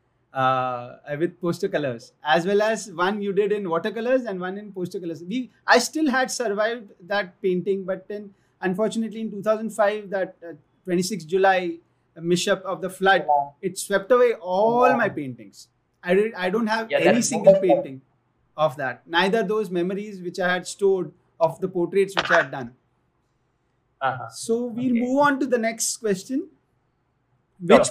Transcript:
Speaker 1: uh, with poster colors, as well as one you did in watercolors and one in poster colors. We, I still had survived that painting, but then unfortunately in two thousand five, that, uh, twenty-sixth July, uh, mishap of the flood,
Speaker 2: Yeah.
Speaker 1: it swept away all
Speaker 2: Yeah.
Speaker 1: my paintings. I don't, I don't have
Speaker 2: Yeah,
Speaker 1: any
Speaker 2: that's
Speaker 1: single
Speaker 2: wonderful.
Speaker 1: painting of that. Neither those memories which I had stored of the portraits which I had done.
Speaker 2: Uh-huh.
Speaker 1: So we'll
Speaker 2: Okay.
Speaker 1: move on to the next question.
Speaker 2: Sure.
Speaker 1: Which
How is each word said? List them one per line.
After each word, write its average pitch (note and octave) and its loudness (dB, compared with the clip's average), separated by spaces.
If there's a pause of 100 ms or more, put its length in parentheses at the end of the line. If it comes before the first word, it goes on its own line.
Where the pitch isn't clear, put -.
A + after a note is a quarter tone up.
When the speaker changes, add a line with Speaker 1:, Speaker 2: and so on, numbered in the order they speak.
(340)
Speaker 1:
uh, B2+ -2 (240)
with F3 -4
poster F3 -2
colors, C#3 -4 (120)
as D#3+ 2
well G3+ 2
as A3 -2
one F#3+ -2
you G3+ -4
did G3+ 0
in G#3 -4
watercolors A3+ -2
and G3 -6
one F#3 -8
in G#3+ -16
poster F#3 -8
colors. E3 -8
We, A3+ -8 (140)
I - 6
still D4+ 0
had C4 0
survived A3 -2 (160)
that G3 -4
painting, F#3+ 0
but F#3 -8
then G#3 -12 (260)
unfortunately A3 -2
in A3 -6
two G3 -10
thousand A3 0
five, G#3 0
that, F#3 -4
uh, E3 -14 (300)
twenty-sixth F3+ -2
July, F#3 2 (380)
uh, E3 -18
mishap F3+ 0
of F3+ -6
the F#3 -6
flood, F#3+ 2
Speaker 2:
Yeah. C#3+ 0
Speaker 1:
it F3+ -12
swept G3 -2
away B3 6
all A3+ 2
Speaker 2:
Yeah. B3+ 4
Speaker 1:
my A3 2
paintings. B2+ -10 (340)
I F3+ 2
don't, A3 2
I F#3 -2
don't A3 0
have A3+ -2
Speaker 2:
Yeah, - 0
Speaker 1:
any F3 4
Speaker 2:
that's A#3+ 0
Speaker 1:
single - 6
Speaker 2:
wonderful. F3+ 4
Speaker 1:
painting C3+ -6 (560)
of D3+ 0
that. B2+ -6
Neither F#3+ 2
those G#3 -2
memories F#3+ -4
which F3 -8
I F3+ 0
had F3+ -4
stored F#3 0 (280)
of D#3+ 0
the F3+ -4
portraits F#3 0
which - -2
I E3+ 6
had C#3 -6
done. C3 -12 (1300)
Speaker 2:
Uh-huh. B2+ -4
Speaker 1:
So A#3+ -4
we'll B3 -2
Speaker 2:
Okay. A#3 2
Speaker 1:
move B3 0
on C#4+ 4
to C#4 0
the A#3 0
next A3+ -4
question. A#3 -4 (1160)
Speaker 2:
Sure. - 8
Speaker 1:
Which - 4